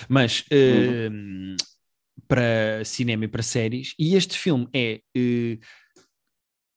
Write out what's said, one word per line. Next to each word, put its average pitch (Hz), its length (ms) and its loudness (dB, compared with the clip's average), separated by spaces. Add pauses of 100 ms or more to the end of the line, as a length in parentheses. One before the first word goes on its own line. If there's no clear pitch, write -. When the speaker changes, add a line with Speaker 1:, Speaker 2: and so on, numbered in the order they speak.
Speaker 1:
Mas, 127 420 2
Speaker 2:
Uhum. 123 480 4 (100)
Speaker 1:
ahm, 95 460 -10 (720)
para 113 580 0
cinema 113 400 -2
e - 20 -6
para 110 160 -6
séries, 120 560 -4
e 165 160 2
este 185 220 0
filme 127 360 0
é, 117 280 -2 (160)
eh, 120 400 -2 (1200)